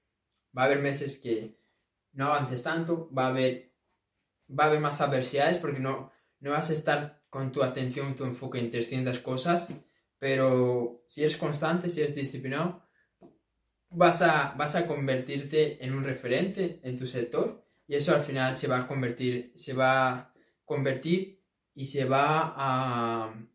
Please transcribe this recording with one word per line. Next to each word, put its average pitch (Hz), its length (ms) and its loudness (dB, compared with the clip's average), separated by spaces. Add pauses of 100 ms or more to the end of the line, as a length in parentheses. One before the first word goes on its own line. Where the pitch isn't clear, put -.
(580)
va 127 60 2
a - 20 8
haber 139 160 4
meses 139 380 -2
que 110 380 -6 (540)
no 135 140 -4
avances 135 380 0
tanto, 165 500 -2
va 131 140 2
a - 20 0
haber, 127 440 0 (760)
va 143 160 2
a - 20 6
haber 151 140 4
más 147 180 -2
adversidades 139 580 2
porque 131 220 -4
no, 131 320 -4 (280)
no 139 120 -6
vas 156 180 0
a 160 40 0
estar 147 560 -2
con 135 220 -6
tu 139 120 2
atención, 131 520 -2
tu 135 100 -6
enfoque 123 340 -6
en 117 120 -2
trescientas 123 480 -2
cosas, 131 480 -2 (500)
pero 127 920 2
si - 140 -8
eres 151 160 2
constante, 165 520 0
si 151 120 -2
eres 143 140 0
disciplinado, 139 680 -4 (1080)
vas 175 320 6
a, 156 360 4
vas 147 180 0
a - 120 0
convertirte 139 1000 0
en 131 80 -4
un 135 100 -2
referente 143 800 -2
en 127 140 -6
tu 131 80 -8
sector - 580 -2 (220)
y 143 100 -2
eso 147 200 4
al 143 60 4
final 131 360 -2
se 135 100 -4
va 127 120 2
a 127 80 -4
convertir, 123 680 -2
se - 180 -10
va 131 360 4
a 123 240 -6 (320)
convertir 143 800 -2 (300)
y 135 120 -10
se 135 200 -2
va 151 500 2
a, 120 1000 -2